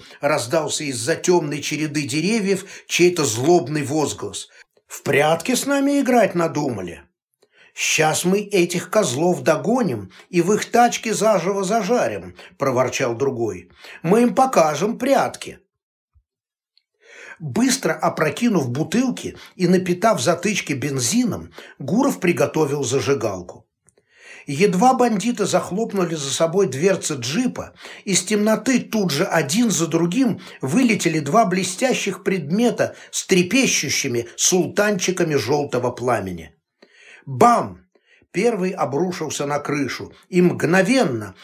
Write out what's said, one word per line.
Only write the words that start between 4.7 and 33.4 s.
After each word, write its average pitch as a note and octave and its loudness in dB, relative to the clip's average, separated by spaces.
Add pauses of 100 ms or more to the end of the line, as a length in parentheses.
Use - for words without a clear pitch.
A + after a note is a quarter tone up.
«В - -18
прятки D#3 2
с - -2
нами C#4 0
играть A#3+ 2
надумали? C3 -4 (680)
Щас - 0
мы F#3+ 2
этих F3+ -2
козлов F3+ 0
догоним D#3 0 (180)
и F3 2
в F3+ 2
их - 0
тачке A#3 2
заживо G3 0
зажарим», — F3+ -2 (240)
проворчал B2+ 0
другой. A#2 -4 (320)
«Мы G3+ 4
им A#3 2
покажем F#3 2
прятки». B3 -2 (1800)
Быстро G3+ 0
опрокинув D#3+ 0
бутылки F3+ -2 (200)
и F3+ 0
напитав F3+ 2
затычки E3+ -2
бензином, C3+ -2 (280)
Гуров G3+ 0
приготовил D3 0
зажигалку. A#2+ -2 (760)
Едва F3+ 4
бандиты A#3 0
захлопнули F3+ -2
за C#3 -6
собой E3 0
дверцы D#3 0
джипа, C#3+ -4 (320)
из F#3+ 0
темноты A3 2
тут G3 -2
же D3 0
один E3+ 0
за D#3+ -2
другим F3 0 (200)
вылетели E3+ 2
два D#3+ 4
блестящих F#3+ -2
предмета F#3 0 (140)
с - -8
трепещущими F3+ 0